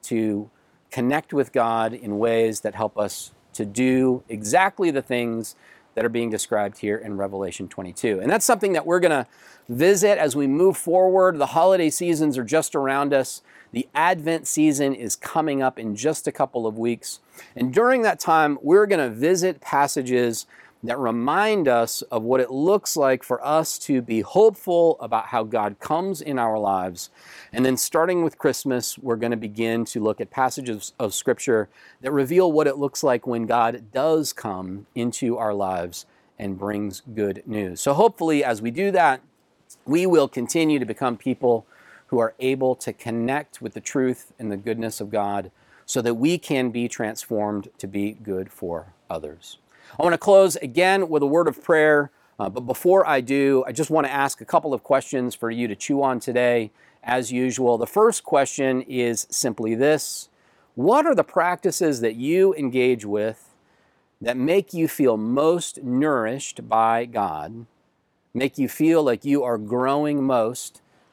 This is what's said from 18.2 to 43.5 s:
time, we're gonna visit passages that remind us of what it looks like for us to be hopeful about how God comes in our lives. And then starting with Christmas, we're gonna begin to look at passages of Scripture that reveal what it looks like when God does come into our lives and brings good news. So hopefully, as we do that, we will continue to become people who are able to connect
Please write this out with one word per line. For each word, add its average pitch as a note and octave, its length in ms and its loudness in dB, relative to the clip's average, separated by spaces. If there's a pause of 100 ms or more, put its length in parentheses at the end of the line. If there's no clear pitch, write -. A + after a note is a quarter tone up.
time, D#3 420 2
we're G3 240 6
gonna D#3+ 240 0
visit E3 500 0
passages B2+ 840 0 (340)
that A#2 160 -4
remind C#3+ 680 0
us A#2 360 2
of A2+ 200 -4
what B2+ 180 2
it B2+ 120 -2
looks E3+ 440 0
like C3 280 2
for B2 200 -4
us D#3 360 0
to C3+ 200 0
be A2+ 200 -2
hopeful F3+ 800 4
about A2+ 260 -2
how A#2 160 -2
God G#2+ 380 -4
comes E3+ 400 -4
in C#3 180 -6
our A2+ 180 0
lives. F#2 540 -2 (420)
And B2 140 0
then C3 100 2
starting E3+ 460 0
with D#3 160 -4
Christmas, B2+ 580 -2
we're A#2+ 200 -4
gonna A#2 200 -2
begin A2+ 500 -4
to - 140 -6
look G#2+ 200 -2
at G#2+ 100 -8
passages B2 640 -4
of G#2 180 -4
Scripture A2+ 540 0 (320)
that C3+ 120 -4
reveal D#3 400 2
what D3+ 160 2
it C3+ 80 -2
looks C#3+ 260 -6
like B2+ 240 0
when A#2 180 -2
God A#2 480 0
does D3+ 400 0
come F#2 640 -10
into A#2+ 420 -2
our A2 160 -2
lives F#2 540 -4 (320)
and G2 180 -6
brings G2+ 460 -6 (100)
good G#2 320 -4
news. G2+ 360 -6
So C#3+ 120 0
hopefully, D#3+ 520 2
as A2+ 180 -2
we A#2 80 -4
do F#3 220 -2
that, D3+ 280 4 (640)
we E3+ 220 2
will D#3 220 6
continue D3+ 500 0
to A#2+ 80 -2
become A#2 300 -4
people B2 500 0 (400)
who A#2+ 140 0
are A2+ 180 0
able C3 380 0
to - 160 -8
connect A#2+ 680 -6